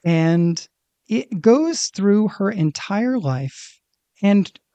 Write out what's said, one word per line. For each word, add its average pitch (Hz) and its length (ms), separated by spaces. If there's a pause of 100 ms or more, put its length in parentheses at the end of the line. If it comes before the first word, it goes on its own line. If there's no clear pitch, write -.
And 170 640 (420)
it 214 340
goes 302 540
through 202 340
her 202 220
entire 208 680
life, 135 600 (420)
and 202 300 (240)